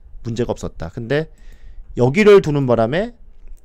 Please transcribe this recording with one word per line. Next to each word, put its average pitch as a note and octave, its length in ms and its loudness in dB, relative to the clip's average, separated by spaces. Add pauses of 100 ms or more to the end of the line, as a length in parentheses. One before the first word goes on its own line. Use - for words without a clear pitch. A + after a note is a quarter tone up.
(220)
문제가 A#2 300 -4
없었다. - 380 -10
근데 C3+ 400 -6 (680)
여기를 G3 420 6
두는 C#3+ 260 -2
바람에 B2 460 0 (520)